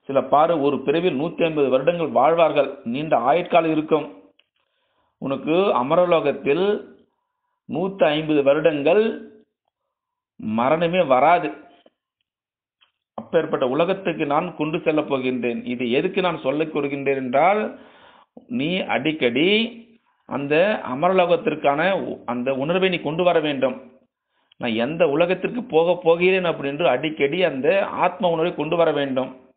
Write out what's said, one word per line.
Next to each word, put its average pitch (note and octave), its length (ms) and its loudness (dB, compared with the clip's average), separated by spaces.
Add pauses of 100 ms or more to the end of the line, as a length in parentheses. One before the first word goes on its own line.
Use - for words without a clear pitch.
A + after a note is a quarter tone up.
சில C3+ 200 0
பாரு, D3+ 400 2
ஒரு C#3 200 0
பிறவியில் D#3+ 380 0
நூத்தி E3 240 -2
ஐம்பது D3+ 260 0
வருடங்கள் D#3+ 400 0
வாழ்வார்கள், D3 720 2
நீண்ட C#3+ 340 -2
ஆயுட்காலம் E3 540 2
இருக்கும். D3+ 520 -2 (920)
உனக்கு C3+ 340 -4
அமரலோகத்தில் E3 1400 2 (800)
நூத்தி F#3 300 -2
ஐம்பது D3+ 400 2
வருடங்கள் D#3 880 2 (1040)
மரணமே D#3+ 680 0
வராது. D3+ 480 4 (1600)
அப்பேற்பட்ட D3+ 540 -2
உலகத்துக்கு E3 580 -2
நான் D#3+ 300 -2
கொண்டு D#3 240 -4
செல்லப் D3+ 340 -2
போகின்றேன். B2 520 -4
இது A#2+ 260 -4
எதுக்கு D#3+ 300 0
நான் E3+ 180 -2
சொல்லிக் D3+ 360 -4
கொடுக்கின்றேன் C#3 400 -2
என்றால், D#3+ 640 0 (680)
நீ D#3+ 320 -4
அடிக்கடி D3+ 1040 0 (400)
அந்த D3+ 580 0
அமரலோகத்திற்கான D#3+ 1080 0
உ-, B2 340 -6
அந்த B2 280 -4
உணர்வை F3 360 0
நீ F3 80 -2
கொண்டு D#3+ 260 -4
வர E3+ 160 4
வேண்டும். C3+ 520 -4 (680)
நான் A#2+ 160 -4
எந்த D3+ 340 0
உலகத்திற்கு F3 560 0
போக E3 400 0
போகிறேன் F3+ 420 2
அப்படின்று C#3+ 420 -2
அடிக்கடி D3 560 0
அந்த D#3+ 420 0
ஆத்ம F3 440 -2
உணர்வை E3+ 260 0
கொண்டு D#3+ 200 -4
வர E3 160 4
வேண்டும். C3+ 540 -4 (120)